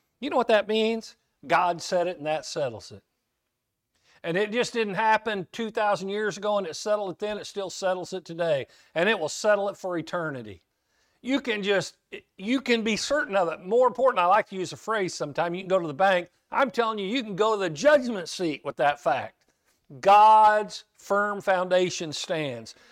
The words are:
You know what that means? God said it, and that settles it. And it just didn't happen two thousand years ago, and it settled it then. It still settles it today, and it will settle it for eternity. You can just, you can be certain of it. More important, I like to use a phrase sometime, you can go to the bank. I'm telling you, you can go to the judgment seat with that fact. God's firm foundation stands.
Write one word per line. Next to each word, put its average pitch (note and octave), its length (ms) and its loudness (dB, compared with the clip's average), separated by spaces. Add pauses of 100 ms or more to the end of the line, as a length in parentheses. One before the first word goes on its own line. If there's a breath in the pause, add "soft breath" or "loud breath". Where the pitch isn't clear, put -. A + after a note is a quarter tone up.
(220)
You C4+ 80 -6
know D4+ 80 -2
what A#3 100 0
that G#3 220 4
means? A3 480 -2 (280)
God E3+ 360 2
said F3 260 0
it, E3+ 120 -8
and C#3+ 60 -8
that D3+ 200 -4
settles B2 480 -6
it. G2 100 -20 (1160 soft breath)
And E3 140 -4
it G#3 160 -2
just A#3 220 -2
didn't G#3+ 220 -4
happen A3 580 0
two A3+ 180 -6
thousand G#3 380 -2
years G#3 260 -4
ago, G#3 220 -2
and F#3+ 100 -4
it D3+ 80 -10
settled G#3 360 -4
it - 80 -12
then. G#3 180 -6
It F3 100 -12
still G3 220 -8
settles F#3 420 -4
it F#3 140 -10
today, E3 420 -2 (260 soft breath)
and E3+ 140 2
it A3 100 2
will D#3 120 -4
settle G#3 400 2
it C#3+ 80 -10
for F3+ 200 -6
eternity. C#3 640 -8 (600)
You B3+ 180 -2
can G#3+ 240 -4
just, G3 320 -2 (420)
you A#3 220 -2
can A#3 240 0
be G#3+ 140 0
certain C#4 400 -2
of F3+ 100 2
it. D#3 140 -6
More G3+ 260 2
important, A3+ 320 2
I F3 60 4
like G3+ 240 4
to F#3+ 80 -10
use E3+ 160 -6
a B2+ 40 -16
phrase G#3 360 -2
sometime, D#3+ 420 -4
you F3 60 -8
can F#3 80 -10
go F#3+ 100 4
to E3+ 80 -6
the D3 60 -6
bank. F3+ 380 2 (200)
I'm B3+ 180 0
telling A3 280 -2
you, G3 100 -4
you B3 160 -4
can G#3 140 -10
go A3 160 2
to G#3 80 -2
the F3+ 80 0
judgment A#3 580 2
seat D#3+ 380 -6
with C#3+ 100 -8
that D3 240 2
fact. A#2 460 -4 (560)
God's G#3+ 840 6 (140)
firm G3+ 420 -2
foundation F3+ 720 0
stands. C3+ 640 -6 (160 soft breath)